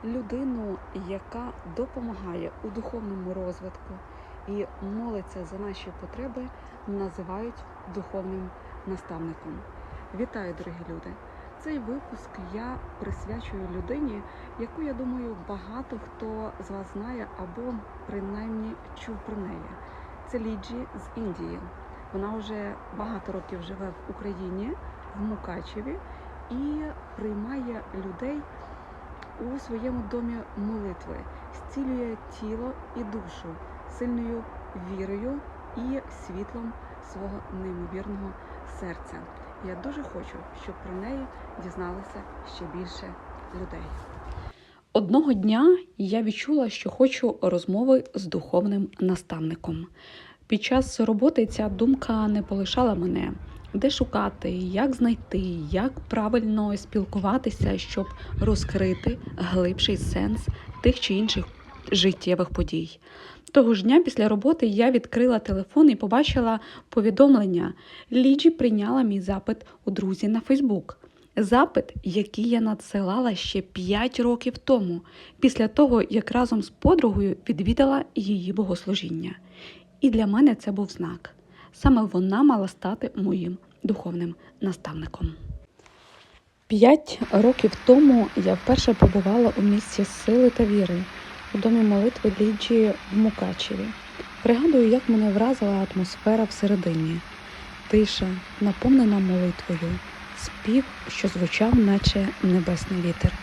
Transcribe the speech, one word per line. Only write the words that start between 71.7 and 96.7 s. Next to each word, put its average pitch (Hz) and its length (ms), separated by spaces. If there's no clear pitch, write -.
який 208 440
я 233 120
надсилала 214 760
ще - 260
п'ять 202 600
років 240 380
тому, 185 420
після 233 280
того, 247 340
як - 300
разом 240 300
з - 80
подругою 220 640
відвідала 254 560
її 190 380
богослужіння. 180 840
І 277 100
для 220 160
мене 233 280
це - 180
був 196 180
знак. - 440
Саме 254 280
вона 190 400
мала 226 260
стати 220 480
моїм 180 420
духовним 175 520
наставником. 160 720
П'ять 240 540
років 214 400
тому 254 400
я 185 180
вперше 254 400
побувала 202 640
у 196 40
місці 202 420
сили 240 460
та 240 140
віри, 190 380
у 208 40
домі 226 240
молитви 208 580
Ліджі 214 520
в 202 60
Мукачеві. 208 680
Пригадую, 240 460
як 247 200
мене 214 240
вразила 202 640
атмосфера 214 500
всередині. 170 760